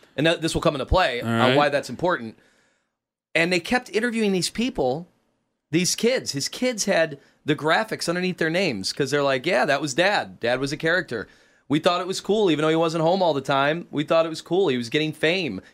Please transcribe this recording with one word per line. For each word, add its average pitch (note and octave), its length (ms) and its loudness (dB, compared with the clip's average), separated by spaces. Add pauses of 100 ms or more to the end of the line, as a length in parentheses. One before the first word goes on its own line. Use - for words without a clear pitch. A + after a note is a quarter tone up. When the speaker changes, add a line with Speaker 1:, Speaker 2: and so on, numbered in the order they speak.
(160)
Speaker 1:
And D3 100 0
that, E3 160 2
this D#3+ 120 -2
will D#3 80 -2
come E3 120 2
into C3 120 -6
play D#3 360 2
Speaker 2:
All A2+ 60 -4
Speaker 1:
on A2+ 100 0
Speaker 2:
right. B2 180 4
Speaker 1:
why D3 120 4
that's C3+ 220 -2
important. B2 460 -4 (1000)
And E3 160 2
they F3+ 80 0
kept B3 340 -2
interviewing A3 380 0
these F3+ 180 0
people, F3 560 -2 (640)
these E3+ 240 0
kids. A3+ 380 0
His C#3 160 -4
kids A#3+ 360 -4
had E3 340 0 (260)
the D3 120 0
graphics E3 520 -2
underneath F3+ 280 -2
their E3 140 0
names D#3+ 420 -2
'cause C#3 180 -2
they're D3 120 2
like, C3 240 0
"Yeah, A3+ 180 2
that C#3+ 160 2
was C#3+ 140 -6
Dad. D3+ 440 0
Dad B2 220 0
was C#3 120 -4
a D3+ 40 -6
character. D#3+ 500 -2 (400)
We D3 120 2
thought F3 240 2
it F3+ 40 -6
was F#3 140 -6
cool, G3+ 300 2
even D3+ 120 2
though D#3 60 2
he D#3+ 80 2
wasn't E3 260 0
home F3+ 200 2
all E3 100 2
the C#3 80 -2
time. C#3+ 500 0
We D3 140 -4
thought E3 220 2
it - 20 -6
was D#3 140 -10
cool. F3+ 260 2
He B2+ 80 0
was A#2 140 -6
getting D3+ 220 0
fame." D#3 500 -2 (120)